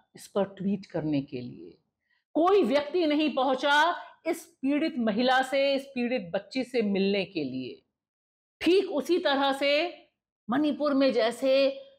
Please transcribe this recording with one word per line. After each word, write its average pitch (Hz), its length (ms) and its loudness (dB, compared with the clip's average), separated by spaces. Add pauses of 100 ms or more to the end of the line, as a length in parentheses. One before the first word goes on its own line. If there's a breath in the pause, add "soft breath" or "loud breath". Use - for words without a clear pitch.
(160)
इस - 100 -20
पर 196 180 -2 (100)
ट्वीट 196 320 -4
करने 151 360 -2
के 131 180 -10
लिए, 123 360 -16 (580)
कोई 359 280 4
व्यक्ति 294 440 0
नहीं 302 280 2
पहुंचा 285 600 2 (320)
इस - 180 -4 (180)
पीड़ित 294 360 0
महिला 247 440 2
से, 277 320 0
इस 269 120 -2
पीड़ित 240 480 -4
बच्ची 240 300 -4
से 240 200 -2
मिलने 196 400 0
के 160 200 -6
लिए। 127 380 -10 (800)
ठीक 370 320 2
उसी 330 260 0
तरह 277 340 2
से 285 400 0 (560)
मणिपुर 285 460 0
में 269 180 4
जैसे 233 400 0 (460)